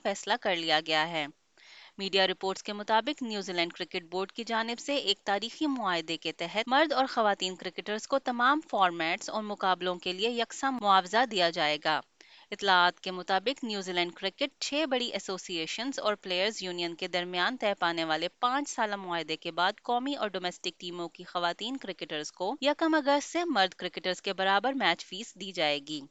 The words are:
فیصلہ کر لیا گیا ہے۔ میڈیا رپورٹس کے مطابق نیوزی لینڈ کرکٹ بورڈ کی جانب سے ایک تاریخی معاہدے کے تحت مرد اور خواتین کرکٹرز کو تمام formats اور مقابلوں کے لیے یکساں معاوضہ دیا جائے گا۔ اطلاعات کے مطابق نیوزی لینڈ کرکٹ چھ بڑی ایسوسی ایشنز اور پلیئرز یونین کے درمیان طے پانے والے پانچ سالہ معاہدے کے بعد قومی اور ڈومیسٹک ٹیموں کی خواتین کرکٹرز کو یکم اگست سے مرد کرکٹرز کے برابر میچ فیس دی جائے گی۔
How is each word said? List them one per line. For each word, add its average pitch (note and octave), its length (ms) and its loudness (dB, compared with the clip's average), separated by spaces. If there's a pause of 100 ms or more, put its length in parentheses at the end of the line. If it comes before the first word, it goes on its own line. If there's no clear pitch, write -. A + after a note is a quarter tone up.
فیصلہ G3+ 380 -2
کر F#3+ 160 2
لیا D#3+ 300 2
گیا D#3 220 2
ہے۔ D#3+ 180 -2 (720)
میڈیا F#3+ 280 2
رپورٹس F#3 360 -2
کے G#3+ 100 -8
مطابق A3 500 0
نیوزی G3+ 300 -6
لینڈ E3+ 200 0
کرکٹ F3+ 380 -8
بورڈ F#3+ 220 -4
کی A#3 120 -8
جانب A3+ 340 -2
سے C#4+ 180 -2
ایک D4 280 0
تاریخی G#3+ 420 -2
معاہدے F3 500 0
کے D#3+ 160 -6
تحت F#3 360 -4
مرد D4 240 4
اور C4 160 4
خواتین G3 480 2
کرکٹرز G3 520 -6
کو C4+ 100 2
تمام C4 420 2 (100)
formats F3 600 2
اور G#3+ 120 -2
مقابلوں F#3 540 0
کے F3+ 160 -4
لیے G3+ 180 -2
یکساں A#3+ 420 -2
معاوضہ G3+ 580 4
دیا F3+ 200 4
جائے D3+ 340 2
گا۔ D#3 160 2 (500)
اطلاعات F#3 500 4
کے F#3 100 -6
مطابق F#3+ 540 -2
نیوزی G3 280 -4
لینڈ F3 200 0
کرکٹ - 380 -4 (100)
چھ D4 280 0
بڑی A#3+ 180 0
ایسوسی F#3+ 480 -6
ایشنز E3+ 440 -4
اور G#3 160 0
پلیئرز F#3+ 480 -2
یونین F3 320 -4
کے F#3 140 -6
درمیان F3+ 480 -2
طے G#3 220 0
پانے E3+ 260 0
والے D#3+ 240 0 (120)
پانچ C4 280 0
سالہ G#3 280 -2
معاہدے E3+ 400 -4
کے E3+ 140 -8
بعد F3 320 0
قومی B3+ 320 -2
اور G#3+ 140 -2
ڈومیسٹک F#3 500 -6
ٹیموں F3 300 -8
کی F3+ 160 -16
خواتین F3+ 520 -4
کرکٹرز E3 560 -8
کو G#3+ 280 -4
یکم D4 340 2
اگست C#4 380 2
سے F4 120 0
مرد G3 300 4
کرکٹرز F3+ 480 -4
کے G3 100 -2
برابر G3 400 2
میچ F#3+ 340 2
فیس F#3+ 280 -10
دی F#3+ 180 -10
جائے D3+ 260 2
گی۔ D3 220 -8 (100)